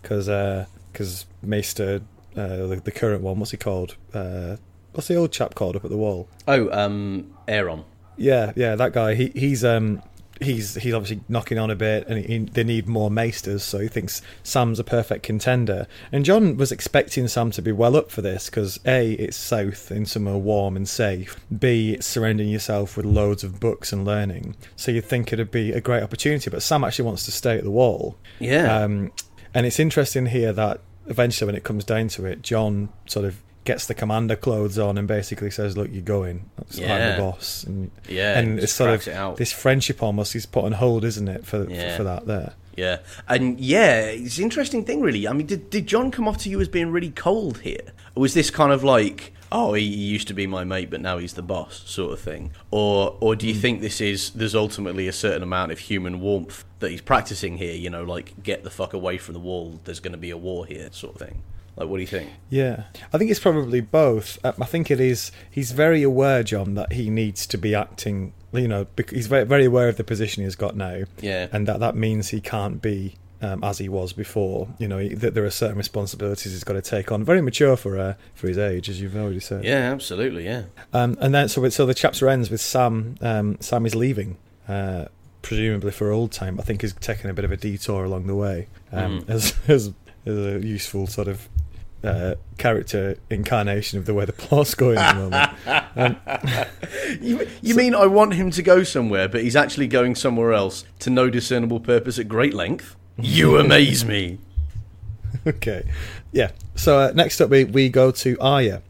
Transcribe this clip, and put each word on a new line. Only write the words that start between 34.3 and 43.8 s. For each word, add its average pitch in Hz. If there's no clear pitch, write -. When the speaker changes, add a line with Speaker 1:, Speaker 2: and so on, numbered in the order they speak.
Speaker 1:
clothes 107
on 101
and 101
basically 101
says, 101
"Look, 101
you're 95
going. 92
That's, -
I'm 92
Speaker 2:
Yeah. 98
Speaker 1:
the 95
boss." -
And, 95
Speaker 2:
Yeah, 98
Speaker 1:
and 113
Speaker 2:
just -
Speaker 1:
it's -
sort 120
of 107
Speaker 2:
cracks -
it 78
out. 98
Speaker 1:
this 120
friendship 135
almost 104
is 113
put -
on 107
hold, 113
isn't 104
it, 95
for, 101
Speaker 2:
Yeah. 87
Speaker 1:
for 107
that 90
there? 104
Speaker 2:
Yeah. 92
And 127
yeah, 135